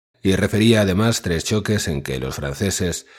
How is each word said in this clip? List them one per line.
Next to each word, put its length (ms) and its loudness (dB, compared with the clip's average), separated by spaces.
y 120 4
refería 460 4
además 400 2
tres 220 -2
choques 440 -2
en 140 -4
que 160 -6
los 200 -8
franceses 680 -4